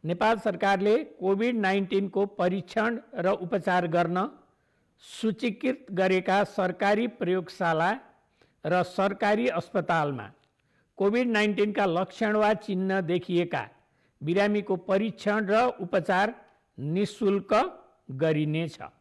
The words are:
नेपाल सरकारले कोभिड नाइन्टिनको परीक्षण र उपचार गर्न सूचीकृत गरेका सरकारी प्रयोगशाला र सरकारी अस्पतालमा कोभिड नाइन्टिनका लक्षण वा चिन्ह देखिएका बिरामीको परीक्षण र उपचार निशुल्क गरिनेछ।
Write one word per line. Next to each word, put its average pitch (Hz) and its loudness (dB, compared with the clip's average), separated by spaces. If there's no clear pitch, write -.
नेपाल 214 0
सरकारले 202 0
कोभिड 196 -2
नाइन्टिनको 196 0
परीक्षण 202 -2
र 180 0
उपचार 180 0
गर्न 175 0
सूचीकृत - -4
गरेका 190 2
सरकारी 202 0
प्रयोगशाला 175 -2
र 175 2
सरकारी 202 0
अस्पतालमा 156 -2
कोभिड 226 2
नाइन्टिनका 208 2
लक्षण 190 0
वा 214 4
चिन्ह 190 -2
देखिएका 170 -2
बिरामीको 202 0
परीक्षण 208 -2
र 214 4
उपचार 190 0
निशुल्क 196 0
गरिनेछ। 156 -2